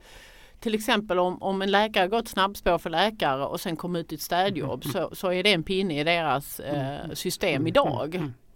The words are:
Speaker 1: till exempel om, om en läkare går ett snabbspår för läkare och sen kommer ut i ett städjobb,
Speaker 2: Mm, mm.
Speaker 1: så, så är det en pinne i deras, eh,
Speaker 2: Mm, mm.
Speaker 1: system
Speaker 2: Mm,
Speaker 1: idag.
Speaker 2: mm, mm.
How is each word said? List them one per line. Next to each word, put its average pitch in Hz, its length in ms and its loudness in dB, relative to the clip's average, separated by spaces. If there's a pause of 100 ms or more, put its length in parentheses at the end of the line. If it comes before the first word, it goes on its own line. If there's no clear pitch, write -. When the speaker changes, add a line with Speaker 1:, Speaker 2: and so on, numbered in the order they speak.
(600)
Speaker 1:
till 226 160 -4
exempel 214 440 0
om, 180 220 2
om 190 200 0
en 196 100 0
läkare 208 360 4
går 220 120 2
ett 226 80 -4
snabbspår 196 500 2
för 180 120 -4
läkare 160 560 2
och 170 160 -4
sen 170 140 -4
kommer 175 240 -4
ut 160 120 -8
i 160 40 -8
ett 147 60 -8
städjobb, 175 640 -2
Speaker 2:
Mm, 143 100 -4
mm. 165 140 -2
Speaker 1:
så, - 60 -16
så 185 160 -2
är 180 120 0
det 208 100 6
en 160 100 2
pinne 185 360 0
i 147 40 2
deras, 156 560 0
eh, 143 200 -4
Speaker 2:
Mm, 139 240 -6
mm. - 120 -8
Speaker 1:
system 175 400 -2
Speaker 2:
Mm, 127 120 0
Speaker 1:
idag. 165 480 0
Speaker 2:
mm, 180 60 -4
mm. 139 120 -6 (220)